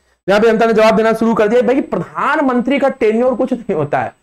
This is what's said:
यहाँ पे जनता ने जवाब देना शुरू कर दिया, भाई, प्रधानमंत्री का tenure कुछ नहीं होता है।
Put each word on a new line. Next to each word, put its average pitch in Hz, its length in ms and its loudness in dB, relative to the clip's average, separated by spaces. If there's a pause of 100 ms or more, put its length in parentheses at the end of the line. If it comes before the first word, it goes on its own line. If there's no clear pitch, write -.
(280)
यहाँ 202 120 2
पे 226 60 4
जनता 226 200 2
ने 226 60 2
जवाब 214 240 4
देना 220 160 2
शुरू 226 220 0
कर 214 140 0
दिया, 240 140 2
भाई, 254 180 0
प्रधानमंत्री 247 960 -2
का 277 100 0
tenure 240 460 0
कुछ 262 180 -4
नहीं 226 220 -4
होता 147 240 -2
है। 113 240 -6